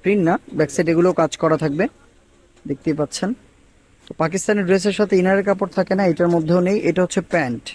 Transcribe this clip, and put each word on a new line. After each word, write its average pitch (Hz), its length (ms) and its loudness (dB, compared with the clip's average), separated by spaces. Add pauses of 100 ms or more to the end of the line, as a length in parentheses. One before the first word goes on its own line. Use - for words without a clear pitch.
প্রিন্ট 196 260 2
না, 185 60 2 (240)
ব্যাক 151 160 0
সাইডে 170 200 0
এগুলো 175 160 4 (100)
কাজ 156 120 0 (100)
করা 160 220 2
থাকবে, 156 200 -2 (840)
দেখতেই 147 320 -4
পাচ্ছেন। 185 300 -4 (760)
তো - 40 -20 (120)
পাকিস্তানি 190 460 -2
ড্রেসের 190 300 2
সাথে 202 240 0
ইনারের 190 260 2
কাপড় 196 300 -2
থাকে 190 200 -2
না, 202 40 0 (100)
এটার 170 220 2
মধ্যেও 170 340 2
নেই। 202 80 0 (120)
এটা 175 160 0
হচ্ছে - 160 -2 (120)
প্যান্ট 127 320 -2 (100)